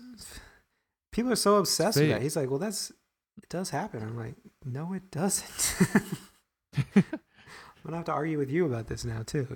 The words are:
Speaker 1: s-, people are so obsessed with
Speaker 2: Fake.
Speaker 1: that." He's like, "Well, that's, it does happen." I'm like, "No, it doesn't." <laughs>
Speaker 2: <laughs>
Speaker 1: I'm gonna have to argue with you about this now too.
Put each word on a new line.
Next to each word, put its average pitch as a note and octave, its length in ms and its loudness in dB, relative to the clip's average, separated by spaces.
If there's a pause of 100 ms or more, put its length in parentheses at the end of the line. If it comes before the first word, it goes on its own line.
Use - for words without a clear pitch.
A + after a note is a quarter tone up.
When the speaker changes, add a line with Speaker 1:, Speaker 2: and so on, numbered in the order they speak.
(180)
Speaker 1:
s-, - 220 -18 (720)
people B3 200 0
are G#3+ 40 4
so G#3 220 6
obsessed C#3+ 400 2
with C#3+ 100 8
Speaker 2:
Fake. C#3+ 80 4
Speaker 1:
that." G#2+ 80 -2
He's D3+ 120 -2
like, C#3 140 0
"Well, C3+ 100 0
that's, G3 300 -4 (540)
it - 60 -20
does F#3 200 -4
happen." D3 320 -4
I'm A2 160 -6
like, A#2 180 -8 (300)
"No, D3 280 -6
it - 180 -10
doesn't." - 640 -2 (180)
<laughs> - 220 2 (580)
Speaker 2:
<laughs> - 220 -2
Speaker 1:
I'm G3+ 80 10 (800)
gonna D#3 140 -6
have E3+ 80 -6
to E3 80 -2
argue D3+ 240 -2
with C#3 120 0
you E3+ 160 2
about A#2 220 -2
this - 180 -6
now A2+ 180 -4
too. C3 320 -2